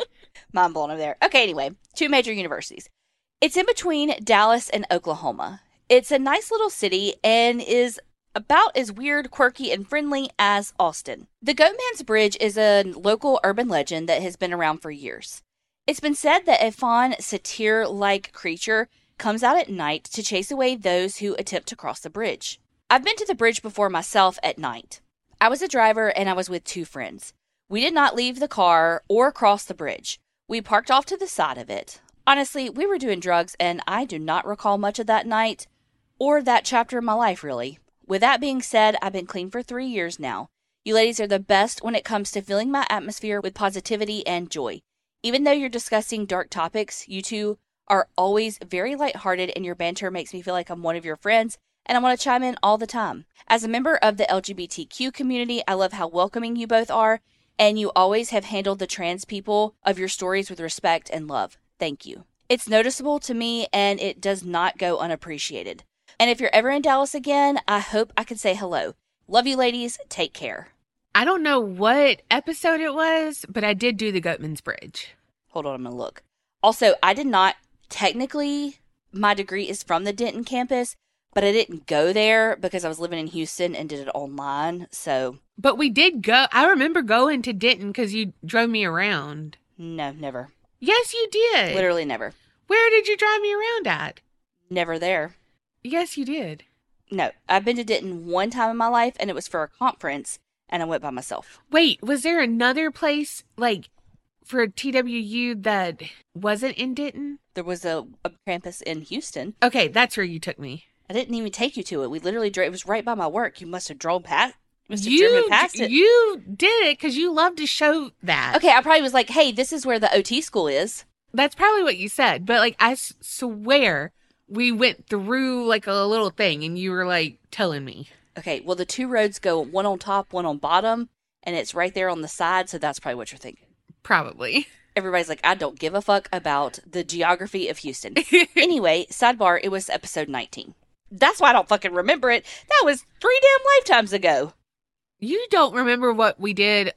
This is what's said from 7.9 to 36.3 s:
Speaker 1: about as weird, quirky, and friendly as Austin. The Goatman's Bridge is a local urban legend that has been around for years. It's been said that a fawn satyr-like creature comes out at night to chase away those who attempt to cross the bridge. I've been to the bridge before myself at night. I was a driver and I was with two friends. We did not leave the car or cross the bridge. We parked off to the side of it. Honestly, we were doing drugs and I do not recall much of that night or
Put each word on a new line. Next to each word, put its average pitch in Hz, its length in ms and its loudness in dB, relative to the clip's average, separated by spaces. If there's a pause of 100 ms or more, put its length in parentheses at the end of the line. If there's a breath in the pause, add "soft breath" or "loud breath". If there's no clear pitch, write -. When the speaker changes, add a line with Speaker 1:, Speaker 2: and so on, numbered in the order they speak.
Speaker 1:
about 311 420 4
as 226 160 -2
weird, 277 380 -2
quirky, 254 420 0
and 196 160 -4
friendly 285 400 -2 (100)
as 202 400 2
Austin. - 480 -2 (140)
The 277 140 -2
Goatman's 427 500 2
Bridge 214 340 2
is 208 200 0
a 208 240 6
local 208 600 0
urban 208 240 2
legend 165 440 -2
that 160 100 2
has 180 160 -6
been 180 160 -4
around 160 300 -2
for 160 80 -12
years. 139 520 -14 (440)
It's 294 140 -2
been 294 140 -2
said 302 300 2
that 330 180 4
a 226 80 0
fawn 240 480 0
satyr-like 202 1120 -2
creature 220 560 -2 (280)
comes 220 260 -4
out 254 140 4
at 349 140 0
night 156 340 -4
to - 180 -10
chase 196 280 -4
away 262 260 0
those 190 400 0
who 202 220 -4
attempt - 300 -6
to 240 80 -12
cross - 240 -10
the 160 100 -14
bridge. - 500 -6 (300)
I've 254 140 6
been 440 120 0
to 427 100 -8
the 381 80 -2
bridge 226 280 2
before 208 260 -2
myself 185 540 2
at - 160 -2
night. 123 420 -10 (400)
I 220 80 6
was 254 140 -2
a 381 60 -2
driver 220 400 2
and 196 200 0
I 190 60 0
was 180 160 -4
with 175 140 -8
two 175 200 -10
friends. - 480 -14 (380)
We 208 100 -2
did 320 140 0
not 285 220 2
leave 247 220 -2
the 285 100 -2
car 165 600 4
or 247 240 4
cross 202 320 2
the - 80 -8
bridge. - 480 -10 (260)
We 226 140 -4
parked 220 300 0
off 269 160 4
to 392 100 -6
the 392 100 -6
side 151 300 -2
of 120 140 -12
it. - 320 -10 (240)
Honestly, 277 440 2
we 277 160 -4
were 392 120 -2
doing 226 200 -2
drugs 175 400 0
and 175 300 0
I 214 160 -2
do 180 140 -8
not 160 280 -2
recall 202 320 0
much 208 200 -2
of 220 100 -6
that 220 180 2
night 220 400 -2 (520)
or 294 240 4